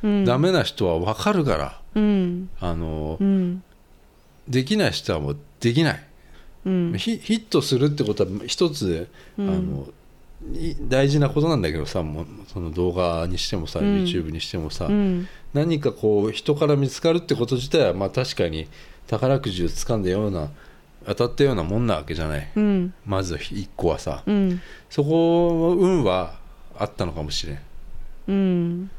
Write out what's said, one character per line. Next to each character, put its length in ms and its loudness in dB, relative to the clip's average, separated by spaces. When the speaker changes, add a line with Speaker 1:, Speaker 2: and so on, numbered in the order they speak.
Speaker 1:
う 40 2
ん。 180 4
Speaker 2:
ダ 120 4
メ 140 4
な 100 4
人 260 0
は 120 4
分 240 -2
か 100 2
る 100 4
か 140 2
ら。 240 -6
Speaker 1:
う 60 2
ん。 500 2
Speaker 2:
あ 160 0
の、 440 -4
Speaker 1:
う 40 2
ん。 400 2
Speaker 2:
で 160 2
き 140 0
な 100 4
い 40 2
人 220 -4
は 60 0
も 120 -2
う 60 -4
で 140 2
き 100 4
な 120 2
い。 80 -14
Speaker 1:
う 40 0
ん。 280 2
Speaker 2:
ヒ-、 200 -2
ヒ 180 -2
ッ 100 -4
ト 160 2
す 160 0
る 100 4
っ 20 4
て 140 -2
こ 100 0
と 100 2
は 60 0
一 240 0
つ 180 -2
で、 200 -2
Speaker 1:
う 60 -2
ん。 60 0
Speaker 2:
あ 40 0
の、 340 -4
い-、 220 -2
大 220 4
事 100 4
な 100 4
こ 120 2
と 80 4
な 80 2
ん 40 2
だ 100 0
け 60 -2
ど 80 -2
さ、 180 -2
も 200 -6
う、 20 -6
そ 120 -8
の 120 -4
動 220 0
画 340 0
に 100 -2
し 120 -4
て 80 -2
も 100 -4
さ、 120 -6
Speaker 1:
う 40 0
ん。 200 2
Speaker 2:
YouTube 280 -2
に 80 -6
し 120 -8
て 60 -6
も 120 -4
さ、 160 -6
Speaker 1:
う 60 0
ん。 360 0
Speaker 2:
何 260 0
か 120 0
こ 380 2
う、 20 -4
人 240 -2
か 120 2
ら 80 6
見 140 2
つ 120 -10
か 100 2
る 60 2
っ 40 0
て 140 0
こ 100 0
と 100 -2
自 140 -4
体 160 4
は、 80 2
ま 120 -2
あ、 40 0
確 260 -4
か 120 2
に 200 -4
宝 340 2
く 80 -4
じ 160 0
を 20 2
掴 300 0
ん 60 0
だ 60 0
よ 200 2
う 20 -2
な、 180 -2
当 100 -2
た 100 2
っ 100 -4
た 80 4
よ 80 4
う 40 0
な 80 0
も 160 0
ん 80 2
な 80 2
わ 100 -4
け 100 -6
じ 60 -4
ゃ 60 -2
な 120 -2
い。 160 -8
Speaker 1:
う 60 0
ん。 320 2
Speaker 2:
ま 160 0
ず 140 -4
一 400 -8
個 140 2
は 100 0
さ、 260 -6
Speaker 1:
う 60 0
ん。 300 0
Speaker 2:
そ 140 0
こ 720 4
の 0 -
運 300 4
は 300 0
あ 80 -2
っ 100 -8
た 100 -2
の 60 -4
か 100 -6
も 100 -4
し 160 -4
れ 60 -6
ん。 60 -8
Speaker 1:
う 60 0
ん。 640 0